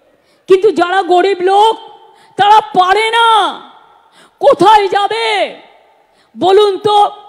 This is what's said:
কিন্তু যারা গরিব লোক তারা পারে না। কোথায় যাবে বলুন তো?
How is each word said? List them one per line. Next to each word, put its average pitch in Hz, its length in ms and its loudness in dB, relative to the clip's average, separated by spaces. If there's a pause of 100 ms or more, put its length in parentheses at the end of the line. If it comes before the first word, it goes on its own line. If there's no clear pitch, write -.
(460)
কিন্তু 381 240 2
যারা 349 320 -2
গরিব 359 380 0
লোক 403 360 0 (600)
তারা 415 240 2
পারে 415 500 -2
না। 440 500 0 (800)
কোথায় 415 480 2
যাবে 403 680 -4 (840)
বলুন 381 400 2
তো? 415 320 0 (180)